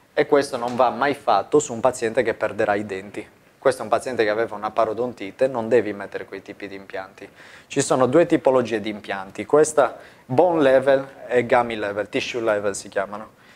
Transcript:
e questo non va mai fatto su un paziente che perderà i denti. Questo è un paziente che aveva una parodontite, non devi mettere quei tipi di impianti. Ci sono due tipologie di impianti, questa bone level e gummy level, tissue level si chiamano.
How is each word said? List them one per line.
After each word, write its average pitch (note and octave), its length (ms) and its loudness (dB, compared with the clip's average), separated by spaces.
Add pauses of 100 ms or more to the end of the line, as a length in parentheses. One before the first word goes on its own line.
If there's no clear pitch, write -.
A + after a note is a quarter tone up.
(120)
e D3 140 0
questo C#3 300 2
non A#2+ 200 -6
va B2 140 4
mai C3 240 -2
fatto A#2 460 2
su - 120 -6
un A#2 80 -8
paziente A#2+ 420 0
che G#2+ 120 0
perderà G#2 400 -2
i G#2+ 100 -4
denti. G2+ 420 -10 (320)
Questo C3 220 0
è A#2+ 40 -8
un G#2+ 60 -6
paziente A#2 340 0
che G#2 60 0
aveva G#2+ 260 -2
una G#2+ 140 -6
parodontite, A2 760 -2
non A#2+ 220 -4
devi G#2+ 240 4
mettere G2 320 -10
quei G2 180 -12
tipi G2+ 240 -14
di G2 80 -14
impianti. F#2+ 540 -14 (380)
Ci - 140 -4
sono C3 260 2
due D#3 200 4
tipologie B2+ 540 2
di G#2 100 -8
impianti, G2+ 560 -10
questa D3 500 4 (280)
bone D#3+ 380 2
level C3+ 460 4 (200)
e A#2+ 180 0
gummy A#2 300 2
level, G2+ 320 -4
tissue B2+ 320 -6
level G#2 340 0
si - 140 -12
chiamano. G#2 420 -6 (260)